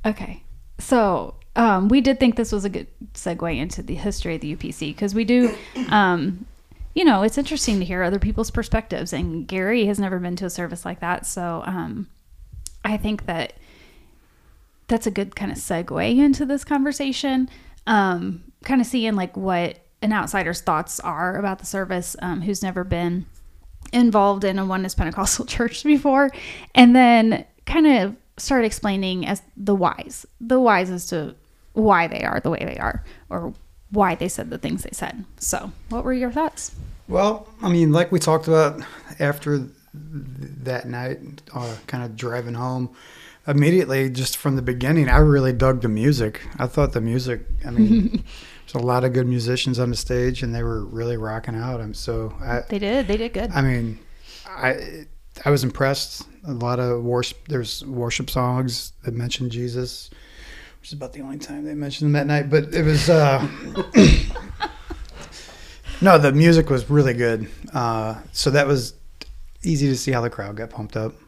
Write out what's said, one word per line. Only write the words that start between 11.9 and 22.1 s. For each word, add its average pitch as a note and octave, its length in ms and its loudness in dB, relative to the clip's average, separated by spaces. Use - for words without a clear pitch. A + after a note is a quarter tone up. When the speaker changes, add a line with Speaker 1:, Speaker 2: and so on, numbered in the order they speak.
Speaker 1:
I G#3+ 140 -2
think G#3+ 280 -6
that E3 280 -6
that's A3+ 180 0
a A3+ 40 0
good G3 260 -6
kind G3+ 140 -6
of - 80 -10
segue F3 600 0
into C#4+ 260 4
this C4+ 200 -2
conversation, C4+ 840 -2
um, F#3 560 0
kind C4 160 2
of A#3 60 2
seeing, A3+ 280 0
like, F#3 220 -2
what F#3 420 -2
an G#3+ 100 0
outsider's F3+ 480 -2
thoughts - 400 -2
are F3 380 -4
about G3 220 -4
the - 60 -14
service, F#3 540 -4